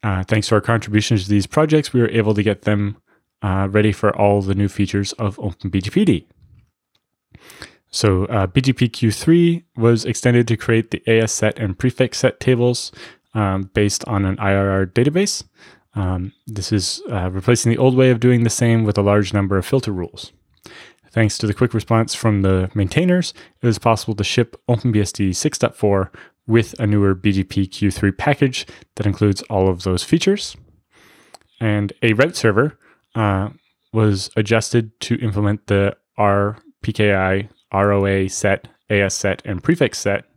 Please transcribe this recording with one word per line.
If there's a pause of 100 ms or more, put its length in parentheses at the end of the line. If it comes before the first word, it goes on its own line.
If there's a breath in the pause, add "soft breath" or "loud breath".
Uh,
thanks
to
our
contributions
to
these
projects,
we
were
able
to
get
them, (460)
uh,
ready
for
all
the
new
features
of
Open
B
G
P
D. (1600 loud breath)
So,
uh,
B
G
P
Q
three (120)
was
extended
to
create
the
A
S
set
and
prefix
set
tables, (420 loud breath)
um,
based
on
an
I
R
R
database. (520 soft breath)
Um, (120)
this
is, (100)
uh,
replacing
the
old
way
of
doing
the
same
with
a
large
number
of
filter
rules. (800 loud breath)
Thanks
to
the
quick
response
from
the
maintainers, (300 loud breath)
it
was
possible
to
ship
Open
B
S
D
six
dot
four (340 loud breath)
with
a
newer
B
G
P
Q
three
package (300 loud breath)
that
includes
all
of
those
features. (1040 soft breath)
And
a
route
server, (360 soft breath)
uh, (460)
was
adjusted
to
implement
the (220)
R (240)
P
K
I, (240)
R
O
A
set, (220)
A
S
set,
and
prefix
set (120)